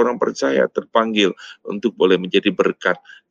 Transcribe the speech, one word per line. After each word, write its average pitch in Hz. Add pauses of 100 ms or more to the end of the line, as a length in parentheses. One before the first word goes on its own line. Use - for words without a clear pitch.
orang 120
percaya 135
terpanggil 107 (320)
untuk 101
boleh 92
menjadi 92
berkat. 90 (320)